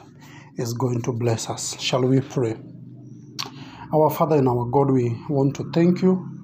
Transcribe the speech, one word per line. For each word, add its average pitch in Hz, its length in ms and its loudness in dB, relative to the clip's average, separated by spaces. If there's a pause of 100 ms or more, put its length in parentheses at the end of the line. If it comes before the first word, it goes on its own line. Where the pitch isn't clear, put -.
(560)
is 120 180 -4
going 120 280 -2
to 135 100 -2
bless 117 360 -2
us. - 320 -8
Shall 127 220 0
we 131 180 6
pray? 123 360 -2 (1400)
Our 156 160 6
Father 156 260 2
and 131 120 4
our 123 160 0
God, 135 260 2
we 120 260 2 (120)
want 139 280 2
to - 160 -8
thank 175 300 4
you. 185 260 2 (160)